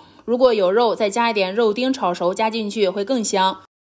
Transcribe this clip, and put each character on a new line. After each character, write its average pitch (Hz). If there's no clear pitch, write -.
如 240
果 247
有 185
肉， 214
再 208
加 233
一 -
点 196
肉 220
丁 254
炒 196
熟 180
加 220
进 220
去 202
会 202
更 240
香。 190